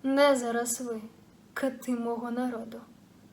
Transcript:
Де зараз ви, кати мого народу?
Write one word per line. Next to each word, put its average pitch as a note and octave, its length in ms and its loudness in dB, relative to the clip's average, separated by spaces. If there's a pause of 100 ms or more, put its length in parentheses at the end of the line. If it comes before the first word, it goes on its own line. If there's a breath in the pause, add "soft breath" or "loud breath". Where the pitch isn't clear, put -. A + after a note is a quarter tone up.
Де C#4 340 6
зараз A#3 440 -2
ви, A#3 200 -6 (540)
кати B3+ 420 -2
мого A#3 340 -4
народу? A#3 500 -4 (520)